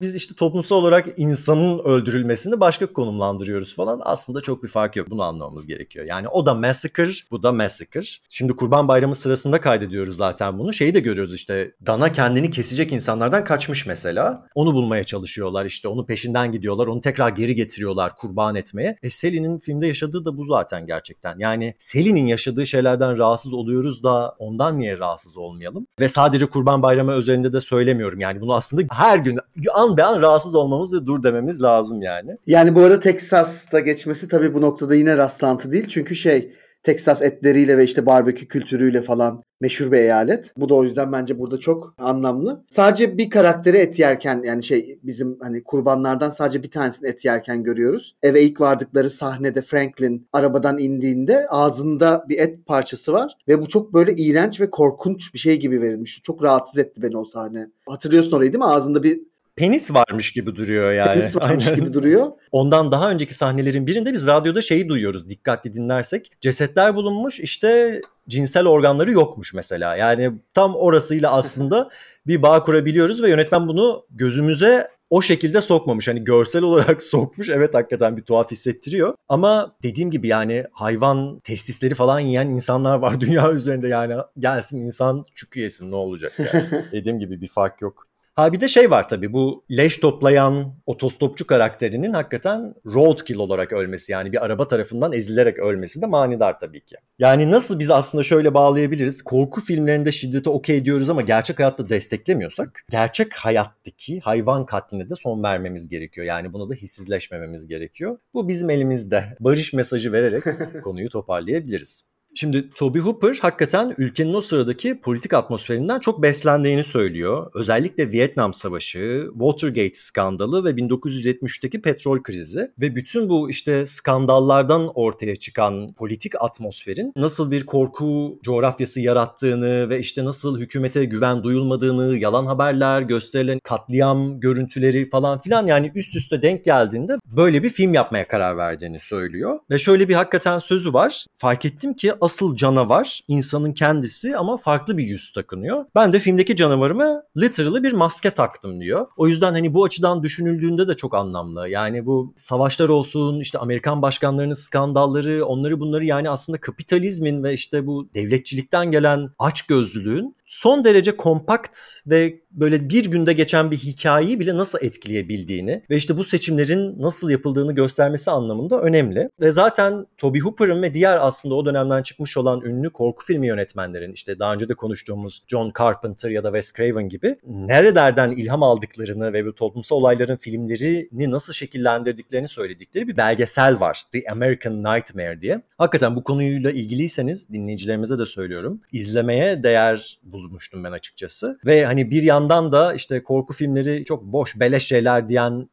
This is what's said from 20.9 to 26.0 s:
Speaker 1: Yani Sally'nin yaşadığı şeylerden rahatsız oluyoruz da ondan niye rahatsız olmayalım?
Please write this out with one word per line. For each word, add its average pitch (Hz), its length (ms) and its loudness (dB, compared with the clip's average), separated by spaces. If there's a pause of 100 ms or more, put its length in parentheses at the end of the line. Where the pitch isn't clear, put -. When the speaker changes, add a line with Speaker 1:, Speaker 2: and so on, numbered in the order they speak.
Speaker 1:
Yani 113 400 -4
Sally'nin 160 480 2
yaşadığı 120 400 -2
şeylerden 127 520 2
rahatsız 117 340 2
oluyoruz 123 300 -2
da 120 560 -2
ondan 120 400 -2
niye 104 200 -4
rahatsız 87 380 -8
olmayalım? 87 500 -12 (140)